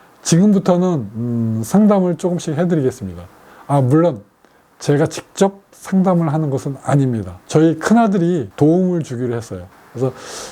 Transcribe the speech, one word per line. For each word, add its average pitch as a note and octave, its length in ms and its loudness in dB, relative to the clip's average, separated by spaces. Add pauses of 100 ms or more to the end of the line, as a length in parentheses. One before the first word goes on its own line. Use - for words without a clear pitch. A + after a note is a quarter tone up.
(200)
지금부터는, F#3 680 2
음, A#2 760 -2
상담을 F#3+ 540 2
조금씩 E3+ 400 -4
해드리겠습니다. B2+ 640 -2 (460)
아, C#3+ 120 2
물론 C#3 420 2 (560)
제가 C#3+ 280 0
직접 - 560 -4 (100)
상담을 F3 600 0
하는 D#3 180 -2
것은 C3+ 340 -4
아닙니다. A#2 640 0
저희 D#3+ 320 2
큰아들이 F3+ 800 0
도움을 F3 460 2
주기로 A#2+ 320 -6
했어요. G#2 300 -10 (300)
그래서 B2+ 180 -2 (400)